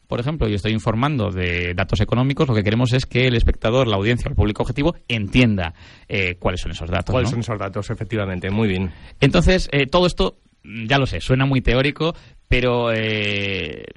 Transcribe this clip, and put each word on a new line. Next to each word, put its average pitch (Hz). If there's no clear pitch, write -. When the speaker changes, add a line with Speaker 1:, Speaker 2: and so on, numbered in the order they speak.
Speaker 1:
por 117
ejemplo, 131
y 104
estoy 104
informando 113
de 90
datos 95
económicos, 135
lo 120
que 107
queremos 113
es 131
que 127
el 120
espectador, 117
la 107
audiencia, 113
el 139
público 104
objetivo 143
entienda, 104
eh, 92
cuáles 90
son 82
esos 82
datos, 90
Speaker 2:
¿Cuáles 123
Speaker 1:
¿no? 123
Speaker 2:
son 117
esos 113
datos? 98
Efectivamente, 98
muy 110
bien. 92
Speaker 1:
Entonces, 170
eh, 139
todo 180
esto... 190
Ya 110
lo 135
sé, 87
suena 131
muy 135
teórico, 147
pero, 120
eh, 101